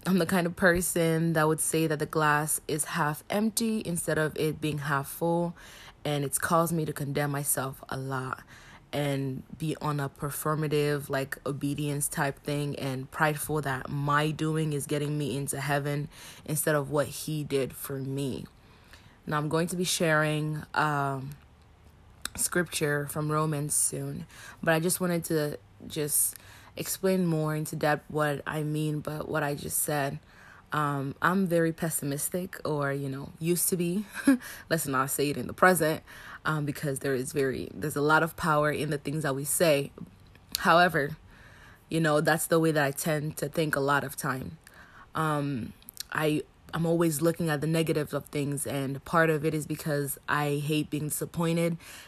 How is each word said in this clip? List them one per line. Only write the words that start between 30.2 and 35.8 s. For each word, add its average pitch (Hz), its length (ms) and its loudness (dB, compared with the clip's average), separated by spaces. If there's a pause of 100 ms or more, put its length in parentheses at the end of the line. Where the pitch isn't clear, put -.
Um, 143 500 -2
I'm 185 240 4
very 165 260 2
pessimistic, 160 920 -4
or, 143 280 0
you 139 160 -4
know, 135 300 -8
used 170 320 2
to 190 60 2
be. 175 280 0 (220)
<laughs> - 420 2
Let's 160 180 0
not 135 240 2
say 143 200 2
it 135 60 -2
in 123 100 -6
the - 60 -6
present, 165 500 6 (420)